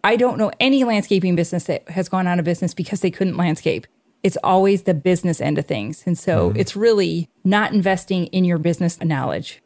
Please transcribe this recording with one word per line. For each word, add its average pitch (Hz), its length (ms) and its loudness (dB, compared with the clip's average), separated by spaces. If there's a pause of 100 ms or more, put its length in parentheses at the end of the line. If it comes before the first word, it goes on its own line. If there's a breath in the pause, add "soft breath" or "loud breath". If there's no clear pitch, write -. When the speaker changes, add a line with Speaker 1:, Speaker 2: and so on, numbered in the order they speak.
Speaker 1:
I 214 120 4
don't 247 220 0
know 214 220 0
any 262 240 4
landscaping 196 500 0
business 170 300 -2
that - 240 -6
has 170 200 -4
gone 185 200 -2
out 180 100 0
of 170 60 -2
business 170 300 -2
because - 260 -6
they 180 100 0
couldn't 185 260 -4
landscape. 156 500 -2 (360)
It's - 220 0
always 196 380 4
the 185 120 2
business 170 460 0
end 147 180 -2
of 147 80 -4
things. 117 400 -6
And 175 120 0
so 156 320 0
Speaker 2:
Mm-hmm. 104 100 -2
Speaker 1:
it's - 160 -2
really 196 520 2 (140)
not 208 300 2
investing 185 540 0
in 185 180 0
your 175 140 2
business 170 440 0
knowledge. 135 640 -4